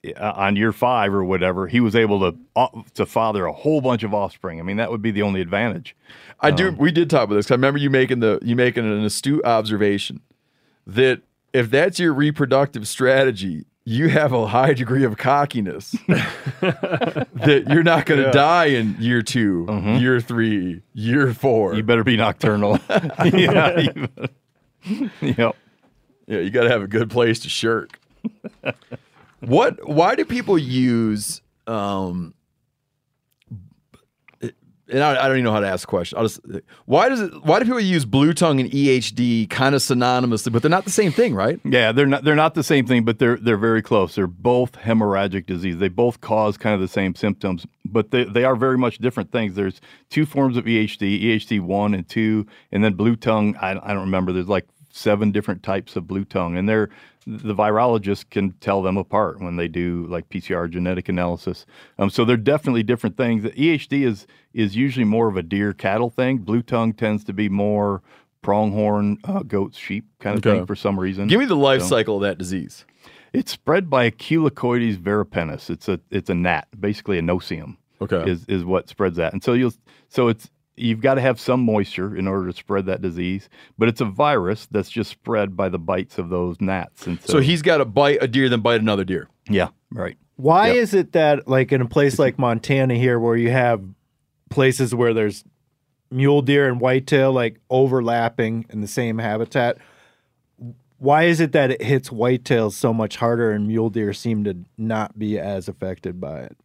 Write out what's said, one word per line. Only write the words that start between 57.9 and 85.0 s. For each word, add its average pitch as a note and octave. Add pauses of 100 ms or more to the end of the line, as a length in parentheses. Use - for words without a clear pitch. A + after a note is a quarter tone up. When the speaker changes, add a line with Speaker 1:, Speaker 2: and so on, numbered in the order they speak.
Speaker 1:
can G2 (100)
tell G2
them F#2
apart G2
when F2
they E2+
do, F2
like, E2+
P F#2+
C F#2
R E2+
genetic F2+
analysis. F2 (320)
Um, G2
so A#2+
they're A#2+
definitely B2+
different A2+
things. A#2
The A2+
E D#3
H D3
D C#3
is, A2+ (260)
is G#2
usually B2+
more A2+
of G2+
a F#2
deer G2+
cattle A2+
thing. C3
Blue G#2+
tongue A2+
tends G#2+
to G#2
be G#2
more G2+ (400)
pronghorn, G#2
uh, G3
goats, G2
sheep G2+ (140)
kind G#2
of G#2+
Speaker 2:
Okay. G2+
Speaker 1:
thing F#2
for G2
some G2
reason. F#2+
Speaker 2:
Give F3+
me C#4
the F#3+
life C3+
Speaker 1:
So F2+
Speaker 2:
cycle A2
of G2
that G2+
disease. F2+ (480)
Speaker 1:
it's -
spread E3+
by C3
a A2+
Chelocoides A#2+
varipennis. F2
It's -
a, F2+ (120)
it's F#2+
a F#2
gnat, E2+ (120)
basically G2+
a E2
no-see-um E2 (240)
Speaker 2:
Okay. F2+
Speaker 1:
is, E2+
is F#2+
what F2+
spreads F#2
that. E2
And G2
so B2
you'll, B2 (360)
so B2
it's, A2+ (280)
you've A2+
gotta C3+
have B2+
some B2+
moisture G#2
in F#2+
order F#2+
to -
spread G2
that F#2
disease, F2+ (300)
but A2
it's A#2
a B2
virus A2
that's G#2
just A2